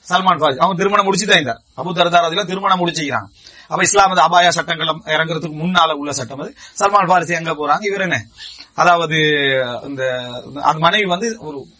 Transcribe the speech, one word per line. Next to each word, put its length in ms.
சல்மான் 300
ஃபாரிஸ், 180
அவங்க 180
திருமணம் 300
முடிச்சு 220
தான் 80
இருந்தார். 280
அபூ 180
தர்தா 300
ரலியல்லாஹு 220
திருமணம் 400
முடிச்சுக்கிறாங்க. 400
அப்ப 140
இஸ்லாம் 300
வந்து 100
அபாயா 260
சட்டங்கள் 380
இறங்குறதுக்கு 680
முன்னால 400
உள்ள 200
சட்டம் 260
அது. 160
சல்மான் 280
ஃபாரிஸ் 320
எங்க 140
போறாங்க? 320
இவர் 160
என்ன, 260
அதாவது 420
இந்த, 440
அந்த 240
மனைவி 300
வந்து 320
ஒரு 260